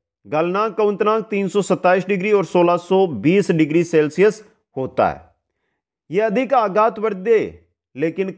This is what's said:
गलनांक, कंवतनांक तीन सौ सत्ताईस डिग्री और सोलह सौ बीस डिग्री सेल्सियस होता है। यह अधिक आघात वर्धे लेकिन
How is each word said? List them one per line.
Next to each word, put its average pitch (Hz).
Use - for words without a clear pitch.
गलनांक, 175
कंवतनांक 214
तीन 196
सौ 202
सत्ताईस 185
डिग्री 202
और 196
सोलह 175
सौ 190
बीस 160
डिग्री 160
सेल्सियस 165
होता 123
है। 73
यह 196
अधिक 226
आघात 214
वर्धे 208
लेकिन 165